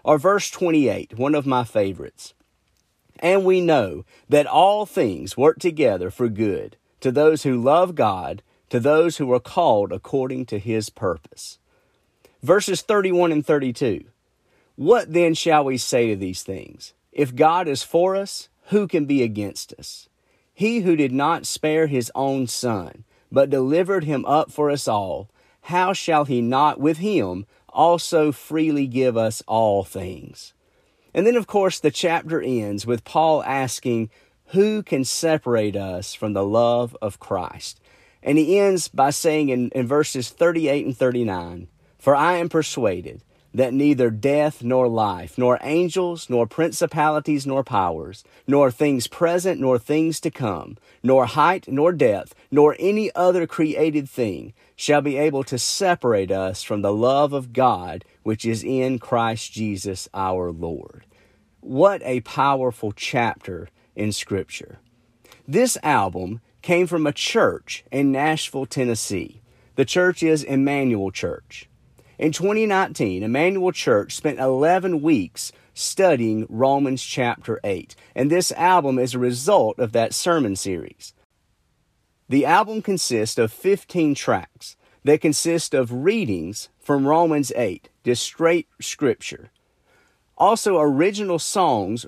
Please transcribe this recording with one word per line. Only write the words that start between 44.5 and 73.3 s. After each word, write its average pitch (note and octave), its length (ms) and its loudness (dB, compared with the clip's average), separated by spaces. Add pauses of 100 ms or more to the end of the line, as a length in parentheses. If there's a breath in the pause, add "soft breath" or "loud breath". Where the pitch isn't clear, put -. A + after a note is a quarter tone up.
nor B2+ 260 2
life, G2+ 480 -2
nor B2 280 2
angels, F3 680 -2
nor A#2 160 2
principalities, D3+ 1000 -2
nor C3+ 160 -2
powers, F2+ 600 -4 (220 soft breath)
nor C#3 240 4
things C3+ 380 0
present, F3 520 0
nor B2+ 200 2
things D#3+ 400 -2
to - 100 -6
come, G#2+ 480 -6 (240 soft breath)
nor C3 240 4
height, D#3 420 2
nor D3 240 2
depth, B2 440 0 (160 soft breath)
nor D3 260 6
any G#3 380 0
other F3 320 2
created D3+ 600 0
thing F#2+ 460 -6 (220 soft breath)
shall D3 260 2
be C3+ 160 -2
able C#3+ 260 0
to C3 140 -6
separate A#2+ 720 0
us F#2+ 320 -4
from G#2 220 -4
the G2+ 100 0
love C3+ 400 2
of B2+ 180 -6
God G2+ 540 -2 (160 soft breath)
which A2 240 -6
is A2+ 180 -4
in B2+ 360 -2
Christ A#2 540 -4
Jesus G2+ 600 -6
our F#2 380 -4
Lord." E2 540 -12 (560 soft breath)
What F3 420 2
a B2+ 180 -2
powerful C3 720 -2
chapter G2 800 -4 (260)
in G#2 160 -4
Scripture. - 640 -8 (720 soft breath)
This A#3+ 340 2
album G2 600 -2 (200)
came F3 240 2
from D#3+ 220 0
a C#3+ 60 0
church - 800 -2
in C#3 200 2
Nashville, C#3 560 -2
Tennessee. A#2 720 -4 (360 soft breath)
The C3+ 80 2
church F3+ 360 0
is D#3+ 220 2
Emmanuel C3+ 680 0
Church. - 580 -10 (520 soft breath)
In D#3 120 0
twenty G#3 340 0
nineteen, D#3 560 -2
Emmanuel F3 500 0